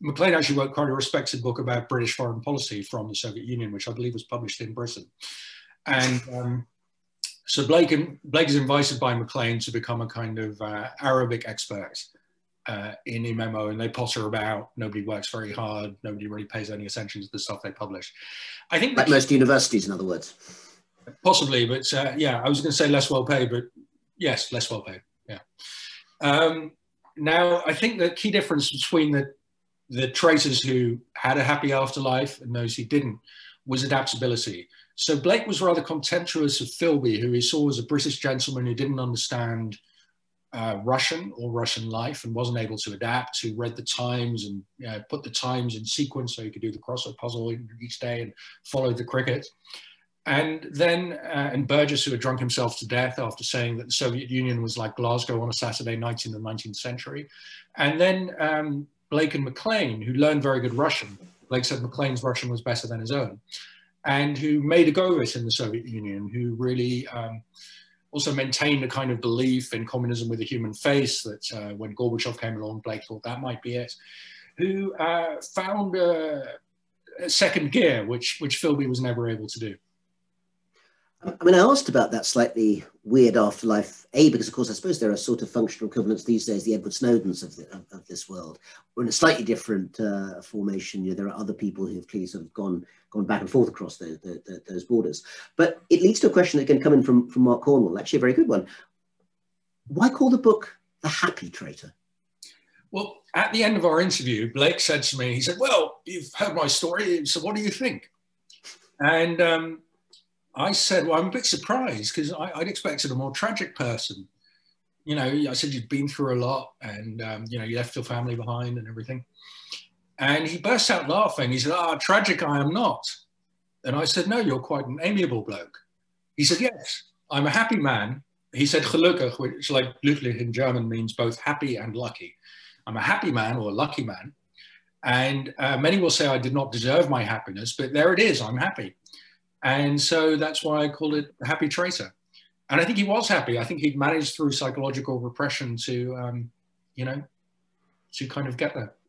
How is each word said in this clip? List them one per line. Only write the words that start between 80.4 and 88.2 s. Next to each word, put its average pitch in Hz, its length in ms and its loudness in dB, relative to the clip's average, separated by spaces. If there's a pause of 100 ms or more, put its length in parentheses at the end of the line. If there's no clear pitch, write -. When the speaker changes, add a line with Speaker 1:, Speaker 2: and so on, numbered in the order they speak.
Speaker 2:
I 185 200 -6
mean, 180 120 10
I - 20 10
asked 269 300 6
about 120 240 4
that 113 120 -2
slightly 113 600 2 (180)
weird 117 340 8
afterlife, 107 760 2
A, 151 180 8
because, - 160 0
of - 80 -10
course, 120 160 -2
I 104 40 -4
suppose 175 260 -2
there 110 100 2
are 104 60 2
sort 117 260 -2
of 104 80 -8
functional 110 400 -2
equivalents 107 320 0
these 113 220 2
days, 101 180 -2
the 110 120 2
Edward 101 180 -4
Snowdens 113 500 2
of, 87 140 -14
the, - 180 -18
of, 92 160 -14
of 95 160 -20
this - 220 -14